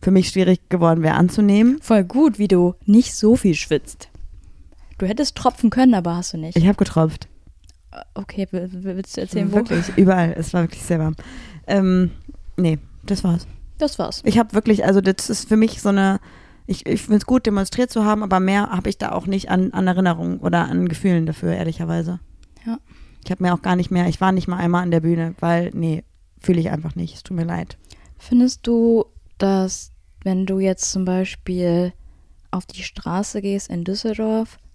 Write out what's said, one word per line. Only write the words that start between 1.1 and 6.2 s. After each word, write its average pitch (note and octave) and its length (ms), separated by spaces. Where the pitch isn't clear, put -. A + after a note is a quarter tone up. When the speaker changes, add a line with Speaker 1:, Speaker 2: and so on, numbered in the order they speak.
Speaker 1:
anzunehmen. G#3 680
Speaker 2:
Voll G#3 240
gut, B3 340
wie G#3 100
du F3 260
nicht G#3+ 280
so A3 220
viel F#3 180
schwitzt. - 540
Du F#3 80
hättest A3+ 300
tropfen - 340
können, B3+ 240
aber E3+ 220
hast F3+ 160